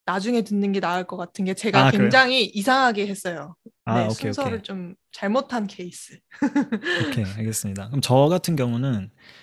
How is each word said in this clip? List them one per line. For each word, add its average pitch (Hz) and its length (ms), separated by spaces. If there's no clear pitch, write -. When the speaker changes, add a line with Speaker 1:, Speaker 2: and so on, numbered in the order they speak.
Speaker 1:
나중에 196 360
듣는 202 300
게 190 80
나을 180 240
것 180 140
같은 185 260
게, 185 80
제가 202 360
Speaker 2:
아, - 20
그래요? 202 140
Speaker 1:
굉장히 254 420
이상하게 220 640
했어요. 175 480
Speaker 2:
아, 113 140
Speaker 1:
네, - 60
Speaker 2:
오케이, - 280
Speaker 1:
순서를 233 260
Speaker 2:
오케이. 202 40
Speaker 1:
좀 185 320
잘못한 214 540
케이스. - 520
<laughs> 294 800
Speaker 2:
오케이, 233 140
알겠습니다. 101 640
그럼 135 120
저 127 140
같은 170 280
경우는, 120 540